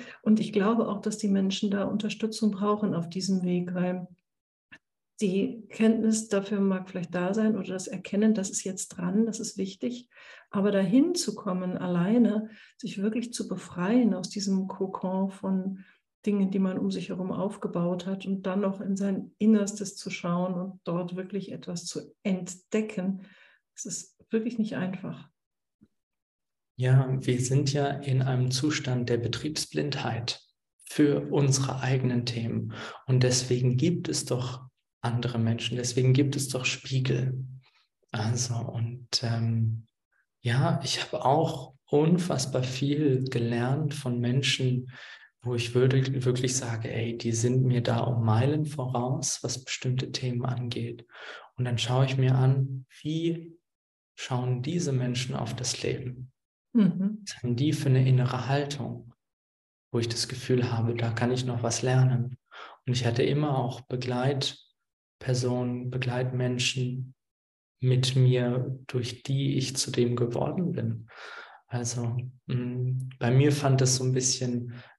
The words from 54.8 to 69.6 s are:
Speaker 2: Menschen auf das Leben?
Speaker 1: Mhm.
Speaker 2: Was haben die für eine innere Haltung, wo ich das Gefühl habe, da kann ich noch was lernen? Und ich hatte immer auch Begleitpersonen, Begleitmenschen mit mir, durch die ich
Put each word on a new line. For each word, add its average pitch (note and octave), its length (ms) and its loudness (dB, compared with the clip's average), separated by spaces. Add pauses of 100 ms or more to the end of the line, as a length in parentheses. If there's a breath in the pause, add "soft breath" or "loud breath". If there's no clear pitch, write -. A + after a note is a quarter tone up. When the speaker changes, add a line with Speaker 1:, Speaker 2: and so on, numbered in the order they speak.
Speaker 2:
Menschen B2+ 420 -2
auf - 200 -4
das - 280 -4
Leben? - 480 -6 (420)
Speaker 1:
Mhm. G3 520 2
Speaker 2:
Was - 180 -12
haben A#2+ 120 0
die D3 180 2
für - 160 0
eine C3 180 6
innere B2+ 400 2
Haltung, C3 640 -4 (800)
wo A#2+ 80 0
ich A#2 100 -2
das - 180 -4
Gefühl B2+ 440 0
habe, A2+ 240 0
da A#2 160 -2
kann B2 200 0
ich B2+ 140 0
noch A#2 180 -4
was A#2 180 -2
lernen? C3 560 2 (480 loud breath)
Und B2 80 0
ich A#2+ 120 0
hatte A#2+ 180 2
immer D3 340 2
auch B2+ 240 -4
Begleitpersonen, B2 2000 -4
Begleitmenschen B2+ 1200 -2 (680)
mit B2+ 360 2
mir, B2+ 720 2
durch - 360 -6
die C#3 340 0
ich C3 180 -2